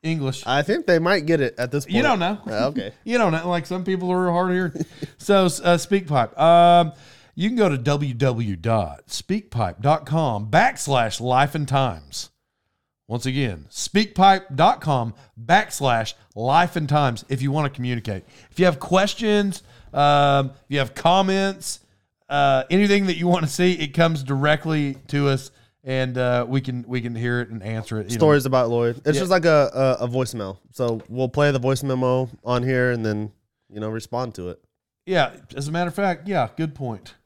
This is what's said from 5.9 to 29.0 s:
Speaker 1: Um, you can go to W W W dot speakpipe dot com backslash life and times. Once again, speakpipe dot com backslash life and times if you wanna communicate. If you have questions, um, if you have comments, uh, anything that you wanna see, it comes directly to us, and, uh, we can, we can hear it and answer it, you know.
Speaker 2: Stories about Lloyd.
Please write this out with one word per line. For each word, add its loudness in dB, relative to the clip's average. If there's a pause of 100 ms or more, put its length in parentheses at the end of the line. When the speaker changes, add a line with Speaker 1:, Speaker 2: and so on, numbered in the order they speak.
Speaker 1:
Um, 6 (420)
you -2
can -2
go 4
to 0
W -2
W -8
W 0
dot -4
speakpipe -6
dot 0
com -2
backslash 0
life 2
and -4
times. -4 (760)
Once -8
again, -4
speakpipe 2
dot 2
com -2 (300)
backslash 0 (220)
life 2
and -4
times 0
if -4
you -2
wanna -2
communicate. -6 (280)
If -10
you 4
have 2
questions, 0 (300)
um, 4
if -20
you -2
have -4
comments, 0 (500)
uh, 2
anything 2
that -2
you -2
wanna 2
see, 2
it -4
comes 2
directly 0 (120)
to 0
us, -4 (320)
and, -4
uh, 0
we -2
can, -8
we -4
can -8
hear -2
it -8
and -12
answer -6
it, -8
you -6
know. -6
Speaker 2:
Stories 6
about 2
Lloyd. 0